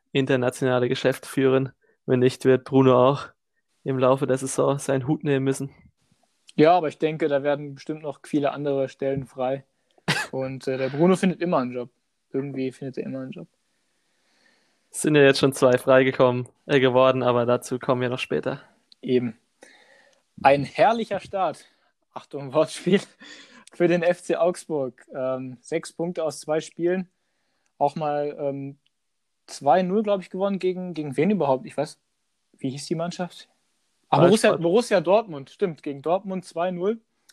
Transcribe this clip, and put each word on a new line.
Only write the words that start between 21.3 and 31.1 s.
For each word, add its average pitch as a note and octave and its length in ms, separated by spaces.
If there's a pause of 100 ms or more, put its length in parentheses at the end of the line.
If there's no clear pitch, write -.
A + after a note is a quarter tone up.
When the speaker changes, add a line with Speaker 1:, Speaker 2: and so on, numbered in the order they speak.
Speaker 2:
Achtung, C#3 400
Wortspiel. D#3 460 (720)
Für F3 160
den E3+ 140
F F3 220
C E3+ 120
Augsburg. D#3 800
Ähm, C3 480
sechs - 320
Punkte E3+ 300
aus D3 160
zwei D#3+ 200
Spielen. F3 480 (720)
Auch C#3+ 180
mal, D3 440
ähm, C#3 380 (680)
zwei E3 380
null, F#3+ 200
glaub G3+ 180
ich, - 100
gewonnen. G3 280
Gegen, F3+ 360
gegen D3+ 220